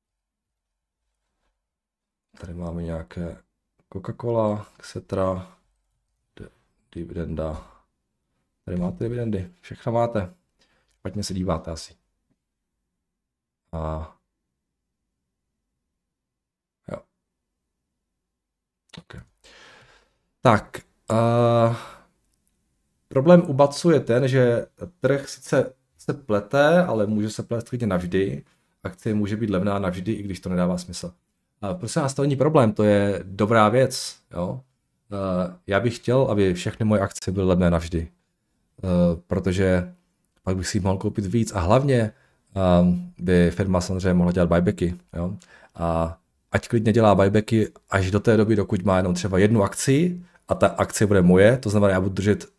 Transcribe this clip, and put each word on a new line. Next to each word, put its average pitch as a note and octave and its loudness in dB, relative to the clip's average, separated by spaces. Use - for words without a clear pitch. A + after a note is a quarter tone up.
Tady F2+ -14
máme E2+ -8
nějaké E2 -10
Coca-Cola, G#2+ -4
Ksetra, F#2 -6
d-, - -20
dividenda. D#2+ -8
Tady F#2 -6
máte F2+ -6
dividendy, A2+ -6
všechno - -10
máte. A2+ -2
Špatně G2 -10
se F#2 -8
díváte F2+ -6
asi. - -14
A... D#2 -8
Jo. - -10
Ok. - -20
Tak, - 0
eh, A#2 2
problém E3+ 6
u D3+ -2
batsu C#3+ 2
je D3 6
ten, B2+ 2
že B2 2
trh C#3 -2
sice - -2
se - -8
plete, C#3+ 2
ale A2 -2
může G#2+ -2
se A2 -8
plést A#2 -8
klidně A#2+ -4
navždy. F#2 -2
Akcie G#2 -6
může G#2 -2
být A2 -2
levná G2 -2
navždy, F#2 -4
i G2 -6
když G2 -10
to F2+ -10
nedává F2+ 0
smysl. F2 -12
A G2 -6
prosím A2 -6
vás, C3+ -2
to - -4
není C#3 0
problém, B2+ 4
to G#2+ 0
je G2+ 2
dobrá G#2+ 2
věc, B2+ 0
jo. G#2 -8
Eh, F#2 -4
já G2 2
bych A#2+ 0
chtěl, B2+ 0
aby G2+ 2
všechny G#2+ -4
moje G#2+ 2
akcie - -4
byly F#2+ 0
levné F2+ 4
navždy. E2 -2
Eh, F2 2
protože F#2 0
pak F#2+ -4
bych F2+ -6
si - -4
jich F2+ -2
mohl G2 0
koupit G#2 -4
víc G#2+ -2
a G2+ -4
hlavně, A#2 2
ehm, F2+ 2
by F2 2
firma F#2 0
samozřejmě F#2 -2
mohla F2 2
dělat F2 2
buybacky, F2+ 0
jo. F2 -6
A E2 -2
ať - -2
klidně A2 0
dělá A2 4
buybacky G#2 2
až F#2 0
do G2+ 0
té A2 4
doby, G#2+ 2
dokud G2 -2
má F#2+ 2
jenom F#2 0
třeba F#2 -2
jednu G#2 4
akci D#3+ -2
a - -2
ta - 4
akcie - 0
bude G2 4
moje, F#2+ 6
to A#2 -6
znamená, G2+ 2
já F#2 2
budu G2 -4
držet F#2+ 0